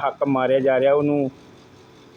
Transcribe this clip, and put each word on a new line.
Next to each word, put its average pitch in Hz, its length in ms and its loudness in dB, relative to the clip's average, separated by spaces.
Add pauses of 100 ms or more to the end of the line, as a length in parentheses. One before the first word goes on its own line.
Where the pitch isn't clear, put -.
ਹੱਕ 131 180 -4
ਮਾਰਿਆ 131 340 0
ਜਾ 131 220 0
ਰਿਹਾ, 139 140 2
ਉਹਨੂੰ 147 360 -2 (880)